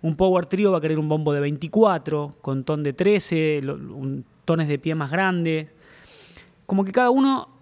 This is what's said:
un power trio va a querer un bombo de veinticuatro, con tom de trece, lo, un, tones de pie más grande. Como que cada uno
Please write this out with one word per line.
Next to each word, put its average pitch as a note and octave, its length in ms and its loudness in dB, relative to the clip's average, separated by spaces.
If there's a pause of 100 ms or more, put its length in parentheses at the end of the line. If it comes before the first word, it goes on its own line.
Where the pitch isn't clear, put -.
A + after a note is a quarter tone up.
un D#3+ 160 -2
power F#3 280 2
trio G3 280 2
va E3+ 60 2
a - 20 -4
querer D#3 180 0
un D3+ 80 -2
bombo D3+ 240 0
de C#3+ 80 0
veinticuatro, D3+ 1000 0
con C3+ 240 -4
tom D3+ 180 -2
de C#3+ 80 -2
trece, D#3+ 720 0
lo, C#3 120 -6
un, C3+ 500 -10 (180)
tones E3 240 0
de D3 100 0
pie D#3+ 160 -4
más D3+ 160 -4
grande. E3 600 0 (960)
Como G3 180 0
que F#3+ 80 -4
cada B3 200 2
uno C4+ 360 2 (140)